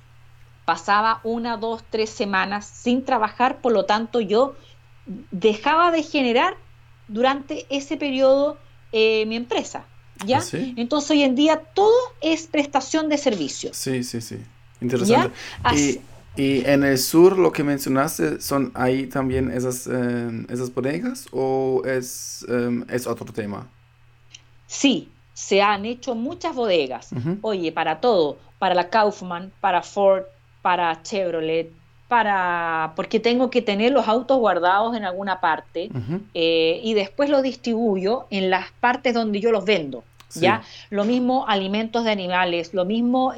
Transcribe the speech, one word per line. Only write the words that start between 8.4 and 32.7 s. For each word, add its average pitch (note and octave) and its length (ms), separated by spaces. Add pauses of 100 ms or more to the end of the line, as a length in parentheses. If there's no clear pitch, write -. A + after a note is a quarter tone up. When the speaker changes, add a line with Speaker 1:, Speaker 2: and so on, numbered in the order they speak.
Speaker 1:
eh, A3 360
mi A3 80
empresa, A#3+ 500 (400)
¿ya? B3+ 140
Speaker 2:
¿Ah, - 20
sí? C4 340
Speaker 1:
Entonces C#4+ 360
hoy D4 100
en C4 140
día D4+ 220 (180)
todo G#4+ 180 (280)
es D#4+ 260
prestación D4+ 640
de D4 100
servicios. F#3+ 580
Speaker 2:
Sí, B2+ 260
sí, A#2+ 180
sí. A2 160 (440)
Interesante. G3 480
Speaker 1:
¿Ya? - 400
As- D3 100
Speaker 2:
Y, C#3+ 220 (340)
y C3+ 300
en C#3 180
el C#3 140
sur, F3 400
lo E3+ 140
que D#3 120
mencionaste, C#3+ 760
¿son C3+ 320
ahí C3 320
también C3 460
esas, B2+ 340
em, A#2+ 640
esas B2 240
bodegas D#3+ 580
o C3 540
es, - 640
em, A#2+ 400
es B2 160
otro A#2 260
tema? G2+ 360 (1000)
Speaker 1:
Sí, - 420 (240)
se - 280
han G3+ 240
hecho A#3+ 300
muchas D#4 400
bodegas. D#3+ 560
Speaker 2:
Ujú. D#3 300
Speaker 1:
Oye, G3 300
para D#3+ 300
todo, F3+ 380 (180)
para F#3 160
la F3 160
Kaufman, G3 640 (100)
para F3+ 220
Ford, G3 400 (380)
para F3 420
Chevrolet, E3 680 (360)
para, F3 880